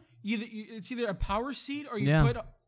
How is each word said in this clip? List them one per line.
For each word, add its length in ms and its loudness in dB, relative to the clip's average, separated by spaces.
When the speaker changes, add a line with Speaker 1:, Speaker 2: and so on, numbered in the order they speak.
Speaker 1:
you, 160 0
you, 280 -8
it's 140 -10
either 160 -2
a 80 -2
power 380 0
seed 380 -6
or 80 -4
you 100 2
Speaker 2:
Yeah. 140 8
Speaker 1:
put, 140 6